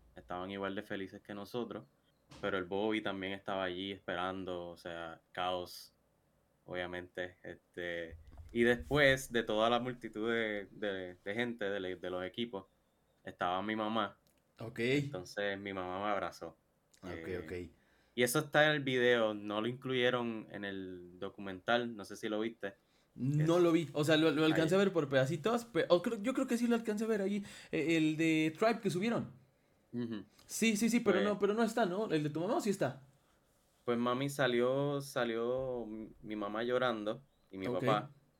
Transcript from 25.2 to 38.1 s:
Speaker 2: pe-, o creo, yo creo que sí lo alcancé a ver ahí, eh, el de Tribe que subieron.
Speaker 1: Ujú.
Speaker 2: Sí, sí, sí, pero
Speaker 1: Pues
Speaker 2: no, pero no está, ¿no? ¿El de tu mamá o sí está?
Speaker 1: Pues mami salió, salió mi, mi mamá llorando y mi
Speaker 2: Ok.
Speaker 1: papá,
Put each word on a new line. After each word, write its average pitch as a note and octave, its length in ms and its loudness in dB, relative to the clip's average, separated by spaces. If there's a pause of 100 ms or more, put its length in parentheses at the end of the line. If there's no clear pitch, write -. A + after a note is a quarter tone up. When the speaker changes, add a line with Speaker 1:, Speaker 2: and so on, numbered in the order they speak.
Speaker 2:
pe-, - 220 0
o F3 140 8
creo, A#3 200 -2
yo B3+ 100 0
creo C4+ 140 0
que B3+ 100 2
sí A#3+ 100 0
lo A#3 100 4
alcancé A3+ 280 -2
a A3 40 0
ver A3 120 0
ahí, G3+ 240 -2 (260)
eh, D#3+ 260 2
el D#3 200 4
de D#3+ 420 4
Tribe A3 220 4
que G3 100 0
subieron. F3+ 400 0 (600)
Speaker 1:
Ujú. A2+ 320 -4 (220)
Speaker 2:
Sí, A3+ 300 2
sí, A3+ 120 2
sí, A#3 120 4
pero G3+ 180 4
Speaker 1:
Pues G3+ 60 4
Speaker 2:
no, G#3 140 2
pero G3+ 160 4
no A3+ 80 2
está, A#3 240 2
¿no? F#3+ 240 -2
¿El D#3 120 2
de D3+ 80 0
tu D#3 100 -2
mamá G#3 160 0
o F4 40 0
sí A3+ 100 0
está? C#3 320 -2 (840)
Speaker 1:
Pues A#2+ 140 2
mami B2 320 0
salió, C#3 680 2
salió B2 840 -2
mi, A2 360 -10
mi G#2+ 140 -6
mamá G#2 260 -2
llorando A#2+ 600 0 (280)
y F#2+ 80 -12
mi F#2+ 80 -4
Speaker 2:
Ok. G#2+ 160 -2
Speaker 1:
papá, A2+ 280 2 (300)